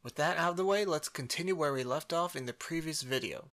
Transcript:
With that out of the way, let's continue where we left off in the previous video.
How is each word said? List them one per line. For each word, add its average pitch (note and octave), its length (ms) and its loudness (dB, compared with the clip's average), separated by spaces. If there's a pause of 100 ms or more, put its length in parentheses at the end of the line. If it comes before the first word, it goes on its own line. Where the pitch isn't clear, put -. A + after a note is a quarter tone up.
With B2 120 -12
that E3 220 2
out F3 140 2
of E3+ 60 -2
the F#3 80 2
way, G3+ 180 4
let's D#3+ 240 0
continue F3+ 480 -2
where D3+ 160 2
we C3 140 0
left B2+ 260 -2
off E3+ 240 0
in B2+ 120 -6
the A#2+ 40 -6
previous D#3+ 500 -4
video. B2 580 -2